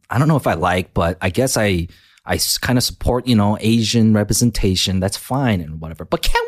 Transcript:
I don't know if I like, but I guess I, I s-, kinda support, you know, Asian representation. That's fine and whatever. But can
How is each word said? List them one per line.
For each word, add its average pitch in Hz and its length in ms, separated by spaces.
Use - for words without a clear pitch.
I - 100
don't 175 80
know 160 100
if - 80
I 117 80
like, 90 400
but 90 280
I 92 100
guess 127 260
I, 95 300
I 90 120
s-, - 240
kinda 123 220
support, - 440
you 123 100
know, 104 240
Asian 110 540
representation. 104 840
That's 95 180
fine 127 440
and 78 200
whatever. 80 240
But - 160
can - 260